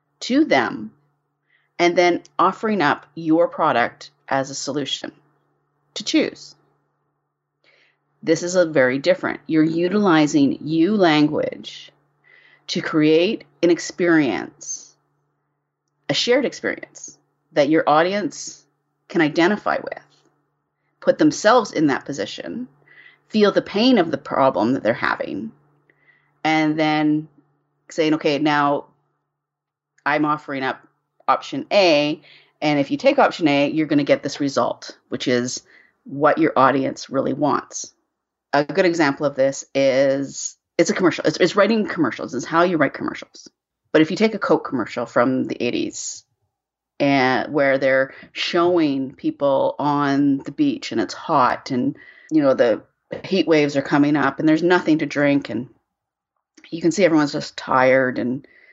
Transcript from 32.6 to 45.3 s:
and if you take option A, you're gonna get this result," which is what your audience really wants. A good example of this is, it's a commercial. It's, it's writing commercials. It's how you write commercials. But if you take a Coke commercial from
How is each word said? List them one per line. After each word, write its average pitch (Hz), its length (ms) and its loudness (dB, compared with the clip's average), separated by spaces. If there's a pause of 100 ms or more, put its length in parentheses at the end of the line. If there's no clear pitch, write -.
and 151 180 0
if 139 100 -2
you 143 60 -2
take 254 220 2
option 180 300 2
A, 143 200 2
you're 156 180 -2
gonna 143 180 0
get 139 180 2
this - 180 -8
result," - 560 -4 (140)
which - 180 -8
is 123 340 -2 (420)
what 147 340 0
your 160 180 2
audience 131 540 0
really 135 240 -2
wants. - 580 -4 (600)
A 147 100 2
good 170 220 0
example 156 400 0
of 139 100 -4
this 135 380 -2
is, 135 840 0 (220)
it's 170 100 2
a 214 60 0
commercial. - 320 0
It's, 156 100 0
it's 180 200 0
writing 208 300 2
commercials. - 480 -4
It's - 120 -8
how 165 160 2
you 180 160 0
write 139 160 -4
commercials. - 540 -12 (440)
But 156 80 4
if 156 100 2
you 185 60 -6
take 220 180 0
a 196 40 -6
Coke - 280 0
commercial 120 380 -6
from 127 400 0